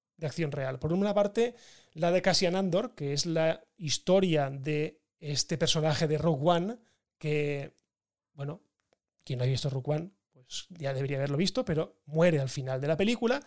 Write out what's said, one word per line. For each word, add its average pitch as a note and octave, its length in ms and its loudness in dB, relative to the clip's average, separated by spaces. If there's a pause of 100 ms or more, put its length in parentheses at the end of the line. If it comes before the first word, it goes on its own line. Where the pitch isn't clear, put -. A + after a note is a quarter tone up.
(180)
de D#3 80 -8
acción D3+ 260 -4
real. C3+ 280 -6
Por D#3 140 -2
una G3 200 2
parte, G#3 420 2 (380)
la E3+ 180 0
de F3+ 100 4
Cassian F3+ 340 2
Andor, F#3+ 400 0
que C#3+ 180 -4
es D3 120 0
la D#3+ 380 0 (140)
historia D#3+ 720 2
de D3 520 -4 (180)
este D3 380 -2
personaje D#3 500 2
de D3+ 100 2
Rogue C#3+ 260 2
One, F3 340 2 (400)
que, D3 560 -4 (600)
bueno, D3 280 -10 (640)
quien B2 160 -6
no B2 60 0
ha - 20 2
visto C3+ 220 0
Rogue C3+ 260 -2
One, E3+ 140 -6 (220)
pues - 380 -12
ya C#3 240 -6
debería C#3 240 -2
haberlo C#3+ 200 -2
visto, G3+ 280 0
pero D#3+ 400 -4
muere D#3+ 340 4
al C3+ 100 -2
final C3 320 -4
de C#3+ 60 -4
la D#3 100 0
película, A#3 500 0